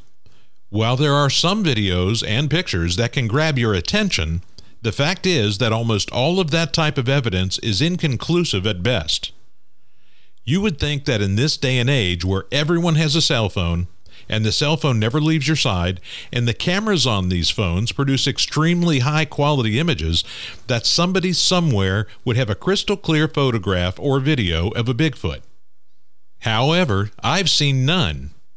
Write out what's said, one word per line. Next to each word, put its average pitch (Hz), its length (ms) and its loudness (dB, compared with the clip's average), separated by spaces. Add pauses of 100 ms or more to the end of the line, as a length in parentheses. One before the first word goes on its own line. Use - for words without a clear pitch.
(680)
While 113 280 2
there 143 160 2
are 143 180 4
some 202 320 2
videos 104 640 2
and 131 220 0
pictures 90 480 0
that 117 140 0
can 123 160 0
grab 147 300 2
your 113 160 2
attention, 90 720 0 (400)
the 113 80 -2
fact 175 340 0
is 107 320 2
that 113 160 2
almost 113 380 0
all 160 280 2
of 165 120 0
that 165 220 0
type 151 260 0
of 123 100 0
evidence 98 500 0
is 92 220 0
inconclusive 160 840 0
at 90 160 -2
best. 110 480 -2 (1120)
You 170 160 0
would 196 180 0
think 147 260 -2
that 113 160 2
in 98 140 2
this 143 220 2
day 131 200 0
and 120 120 2
age 90 360 2
where 95 260 0
everyone 165 440 2
has 156 200 2
a 160 60 2
cell 113 280 2
phone, 87 380 0 (400)
and 110 160 0
the 110 80 2
cell 151 260 2
phone 131 220 2
never 117 200 2
leaves 151 280 2
your 160 80 2
side, 92 440 0 (340)
and 120 140 0
the 113 80 2
cameras 185 500 0
on 98 240 2
these 87 220 2
phones 98 400 0
produce 135 360 0
extremely 160 720 2
high-quality 143 800 2
images, 82 440 0 (420)
that 117 220 -2
somebody 180 460 2
somewhere 107 720 2 (180)
would 120 120 2
have 123 120 0
a 107 60 -2
crystal 196 420 0
clear 156 300 2
photograph 101 720 0
or 135 200 2
video 107 500 0
of 113 200 -2
a 131 40 2
Bigfoot. 120 480 -2 (960)
However, 120 720 2 (100)
I've 165 280 2
seen 135 360 2
none, 82 460 -2 (260)